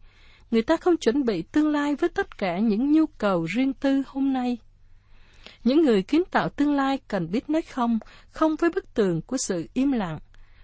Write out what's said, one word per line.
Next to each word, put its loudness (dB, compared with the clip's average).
Người 2
ta 0
không 2
chuẩn 0
bị -2
tương 0
lai 0
với -2
tất -6
cả -2
những 0
nhu 4
cầu -2
riêng -2
tư 0
hôm -2
nay. -2
Những 4
người 4
kiến 0
tạo 0
tương -2
lai 0
cần -4
biết -4
nói 0
không, -2
không 0
với 2
bức -8
tường 0
của -8
sự -4
im 0
lặng, -4